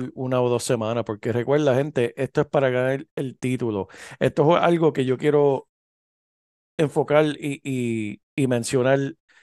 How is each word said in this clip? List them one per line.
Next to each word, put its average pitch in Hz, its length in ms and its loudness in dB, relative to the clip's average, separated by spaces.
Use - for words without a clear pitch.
una 127 260 -2
o 123 80 0
dos 120 140 0
semanas, 113 420 -2
porque 110 260 -6
recuerda, 127 440 0
gente, 131 460 -2
esto 135 200 0
es 143 60 -4
para 135 240 0
ganar 131 340 -2
el 135 220 -8
título. 120 500 -4
Esto 151 380 4
es - 60 2
algo 165 280 2
que 135 140 -2
yo 127 140 -2
quiero 143 480 2
enfocar 147 480 2
y, 143 380 -6
y, 117 580 -4
y 135 120 2
mencionar 135 680 0